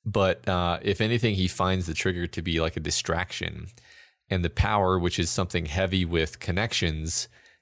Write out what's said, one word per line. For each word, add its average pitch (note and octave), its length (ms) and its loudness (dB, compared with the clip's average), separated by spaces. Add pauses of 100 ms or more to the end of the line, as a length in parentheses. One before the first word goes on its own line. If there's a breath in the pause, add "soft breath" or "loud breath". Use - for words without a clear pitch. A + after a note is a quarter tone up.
but, G2 420 2
uh, F2 340 0
if G2+ 200 0
anything, A2 340 2
he F#2 120 2
finds F#2 380 0
the E2 80 -4
trigger F2 340 -2
to - 140 -8
be, E2 200 0
like, D#2+ 160 0
a D#2+ 40 -6
distraction, E2 840 -4 (640 loud breath)
and F#2 140 0
the E2 60 0
power, G2+ 480 2
which F2 220 0
is F2 100 0
something F2+ 380 -2
heavy F#2 380 0
with D#2+ 340 0
connections, E2+ 880 -2 (340 soft breath)